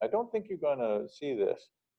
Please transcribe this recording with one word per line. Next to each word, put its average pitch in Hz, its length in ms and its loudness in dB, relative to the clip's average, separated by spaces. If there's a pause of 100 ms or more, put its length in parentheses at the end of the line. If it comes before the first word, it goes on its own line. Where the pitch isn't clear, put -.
I 113 40 4
don't 233 240 0
think 214 180 -4
you're 180 100 -6
gonna 123 500 0
see 143 240 -4
this. 98 360 0 (300)